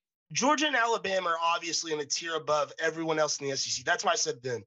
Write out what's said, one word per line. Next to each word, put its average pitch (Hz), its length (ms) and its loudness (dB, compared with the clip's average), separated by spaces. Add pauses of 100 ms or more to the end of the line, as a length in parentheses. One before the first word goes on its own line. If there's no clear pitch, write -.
(320)
"Georgia 277 360 2
and 285 80 0
Alabama 196 540 2
are 165 120 0
obviously 165 520 0
in 151 80 0
a 143 40 -4
tier 165 300 -4
above 147 420 0
everyone 160 420 0
else 147 200 2
in 143 80 -4
the 135 60 -2
S 131 120 -2
E 123 60 -6
C." 127 120 -4
That's 170 200 0
what 185 100 2
I 165 40 0
said 135 260 -4
then. 120 240 -4